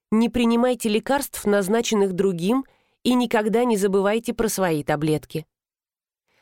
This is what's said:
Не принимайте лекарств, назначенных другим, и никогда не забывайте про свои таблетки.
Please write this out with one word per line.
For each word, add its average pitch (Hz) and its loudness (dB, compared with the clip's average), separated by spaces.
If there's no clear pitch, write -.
Не 226 2
принимайте 233 0
лекарств, 262 -2
назначенных 202 0
другим, 190 -2
и 247 2
никогда 226 2
не 226 2
забывайте 202 0
про 220 -2
свои 170 -2
таблетки. 151 -4